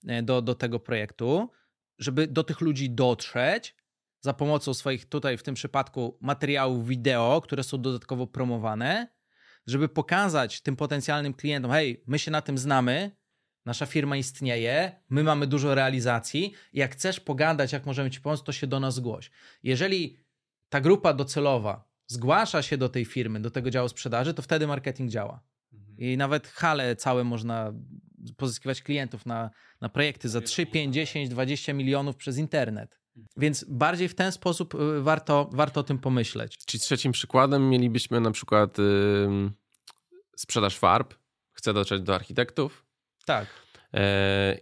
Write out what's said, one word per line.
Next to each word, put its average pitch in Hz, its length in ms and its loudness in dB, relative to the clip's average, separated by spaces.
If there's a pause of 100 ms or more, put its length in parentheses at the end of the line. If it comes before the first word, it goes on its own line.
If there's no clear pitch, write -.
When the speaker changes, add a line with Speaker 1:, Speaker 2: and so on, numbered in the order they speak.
Speaker 1:
e, 117 160 -2
do, 123 200 2
do 120 120 -2
tego 117 260 -4
projektu, 123 680 -2 (480)
żeby 135 280 0
do 151 180 0
tych - 160 -6
ludzi 139 300 0
dotrzeć 127 840 0 (440)
za 135 120 -2
pomocą 143 420 0
swoich 131 340 -4
tutaj 135 300 -2
w - 40 -18
tym 135 120 -8
przypadku 131 680 -4
materiałów 135 680 0
wideo, 123 520 2
które 139 220 -4
są 127 200 -6
dodatkowo 127 440 -4
promowane, 123 840 -2 (580)
żeby 139 220 0
pokazać 156 720 0
tym 139 160 -4
potencjalnym 147 580 -2
klientom: 143 360 -4
"Hej, 139 360 2
my 139 120 0
się - 120 -4
na 156 120 0
tym 135 160 -2
znamy, 135 580 2 (500)
nasza 120 200 -6
firma 143 300 0
istnieje, 131 840 -2 (100)
my 139 120 2
mamy 147 240 2
dużo 139 280 2
realizacji, 135 800 0 (200)
jak 131 200 -2
chcesz 190 280 -4
pogadać, 147 520 0
jak 139 140 -6
możemy 135 240 -2
ci 131 100 -10
pomóc, 147 220 -2
to 147 100 -6
się - 140 -6
do 135 140 -2
nas 135 140 -2
zgłoś". 120 360 -6 (320)
Jeżeli 156 540 0 (540)
ta 139 100 0
grupa 175 320 6
docelowa 135 720 0 (220)
zgłasza 143 560 2
się 139 160 -2
do 131 100 0
tej 123 160 -2
firmy, 110 360 -4
do 110 100 -6
tego 127 200 -4
działu 123 180 0
sprzedaży, 127 460 -2
to 147 80 -8
wtedy 156 240 0
marketing 135 440 -4
działa. 104 300 -6 (320)
Speaker 2:
Mhm. 104 260 -20
Speaker 1:
I 127 180 -2
nawet 139 300 0
hale 143 500 0
całe 123 280 2
można 113 480 -4 (640)
pozyskiwać 131 460 -6
klientów 131 440 -6
na, 113 240 -6 (300)
na 113 80 -4
projekty 139 400 -2
za 113 120 -2
trzy, 160 260 -2
pięć, 147 280 -2
dziesięć, 147 340 -2
dwadzieścia 131 440 -2
milionów 139 440 0
przez 131 220 -6
internet. 120 640 -4 (160)
Speaker 2:
Mhm. 107 200 -20
Speaker 1:
Więc 143 320 0
bardziej 170 400 2
w - 60 -12
ten 185 180 0
sposób, 180 420 -2
y, 147 280 0
warto, 147 500 4
warto 143 280 2
o - 20 2
tym 135 160 -2
pomyśleć. 120 680 -2
Speaker 2:
Czyli - 140 -6
trzecim 131 320 0
przykładem 135 580 4
mielibyśmy 120 500 2
na 113 100 4
przykład, 107 480 2
ym, 101 720 4 (840)
sprzedaż - 420 -2
farb. 101 360 4 (380)
Chcę - 200 -2
dotrzeć 101 300 0
do 95 120 0
architektów. - 720 -4 (400)
Speaker 1:
Tak. 110 200 0 (480)
Speaker 2:
E, 98 680 2